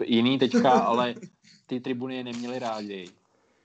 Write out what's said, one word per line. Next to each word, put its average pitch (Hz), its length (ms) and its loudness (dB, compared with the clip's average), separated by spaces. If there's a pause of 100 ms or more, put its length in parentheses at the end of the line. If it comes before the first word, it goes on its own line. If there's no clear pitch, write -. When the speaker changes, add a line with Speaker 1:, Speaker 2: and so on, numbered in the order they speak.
Speaker 1:
jiný 120 340 2
teďka, 131 320 4
Speaker 2:
<laughs> 123 100 6
Speaker 1:
ale 120 340 0 (520)
ty 123 140 -4
tribuny 131 360 -6
je 127 80 -8
neměly 120 340 -8
rádi. 104 500 -6 (560)